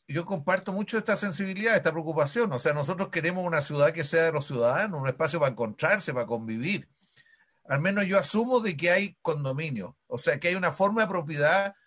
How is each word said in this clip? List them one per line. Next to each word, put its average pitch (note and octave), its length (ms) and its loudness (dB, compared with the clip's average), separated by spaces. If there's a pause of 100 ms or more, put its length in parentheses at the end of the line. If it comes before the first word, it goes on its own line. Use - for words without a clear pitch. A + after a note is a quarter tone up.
yo D#3+ 160 -6
comparto F#3+ 480 -2
mucho G#3 240 -4
esta G#3+ 200 0
sensibilidad, G3 600 0
esta E3 160 2
preocupación. D#3+ 600 0
O B2 60 -2
sea, D3+ 140 2
nosotros E3+ 380 -2
queremos F3 360 -2
una E3 140 2
ciudad D3 320 2
que D#3+ 120 -4
sea E3 200 4
de E3 80 2
los D3 140 -2
ciudadanos, C#3+ 540 0
un C3+ 80 -2
espacio D#3 300 0
para C#3 140 2
encontrarse, C3+ 640 -2
para A#2+ 120 -2
convivir. A#2 640 -4 (800)
Al C#3 140 0
menos G3 260 2
yo F#3+ 120 4
asumo A#3+ 420 2
de G3 160 -2
que F3 140 2
hay G3 320 2
condominio, C#3 760 -4 (100)
o A#2+ 120 -8
sea, D3 220 0
que F3 80 0
hay F3+ 60 2
una F#3 180 0
forma G#3+ 300 2
de F3+ 60 0
propiedad E3+ 640 2 (120)